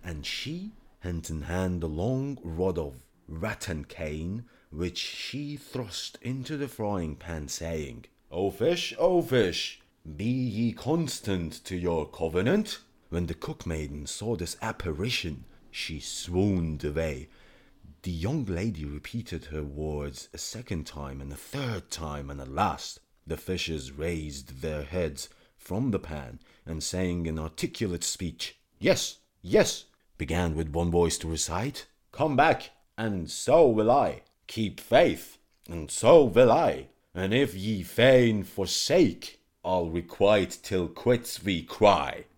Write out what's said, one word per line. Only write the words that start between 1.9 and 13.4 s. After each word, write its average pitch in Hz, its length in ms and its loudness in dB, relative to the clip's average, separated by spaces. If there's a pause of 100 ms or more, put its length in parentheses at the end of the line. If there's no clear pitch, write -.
rod 85 360 -2
of 69 240 -8 (240)
rattan 80 560 -6
cane, 82 640 -8 (260)
which 85 260 -6
she 147 600 -8
thrust - 640 -10
into 131 340 -6
the 139 120 -4
frying 98 480 -4
pan, 78 320 -8
saying, 78 580 -8 (260)
"O 95 180 0
fish, 165 480 0
O 175 240 4
fish, - 600 2 (340)
be 80 100 -6
ye 127 460 0
constant 117 800 -2 (140)
to 92 100 -6
your 85 320 0
covenant?" 101 720 0 (300)
When 87 160 -2
the 82 80 -4
cookmaiden 78 760 -8